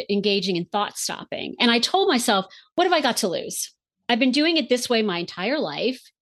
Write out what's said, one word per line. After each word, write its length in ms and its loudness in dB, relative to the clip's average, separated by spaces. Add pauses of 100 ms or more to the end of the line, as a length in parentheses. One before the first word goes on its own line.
engaging 460 0
in 100 -2
thought 320 -4
stopping. 640 -8
And 120 4
I 80 2
told 280 2
myself, 380 2 (300)
"What 100 4
have 80 4
I 80 4
got 160 0
to 100 0
lose? 460 -6 (340)
I've 120 2
been 120 4
doing 260 2
it 120 -2
this 200 0
way 120 2
my 180 0
entire 400 -4
life. 420 -4 (200)